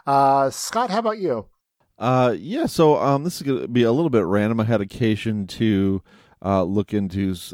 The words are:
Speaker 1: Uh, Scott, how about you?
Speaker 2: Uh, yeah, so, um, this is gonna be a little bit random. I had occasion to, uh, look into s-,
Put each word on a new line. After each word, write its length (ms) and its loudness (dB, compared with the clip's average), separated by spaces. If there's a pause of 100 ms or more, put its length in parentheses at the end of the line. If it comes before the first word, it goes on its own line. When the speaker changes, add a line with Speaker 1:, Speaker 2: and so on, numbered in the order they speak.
Speaker 1:
Uh, 420 4
Scott, 400 -4
how 120 -2
about 180 -4
you? 300 -4 (500)
Speaker 2:
Uh, 400 2
yeah, 260 -6
so, 320 4
um, 280 0
this 120 -6
is 60 -12
gonna 260 -4
be 140 2
a 100 4
little 160 0
bit 160 2
random. 340 0
I 60 0
had 160 2
occasion 680 -2
to, 540 0 (400)
uh, 200 2
look 320 -2
into 380 -2
s-, 220 -12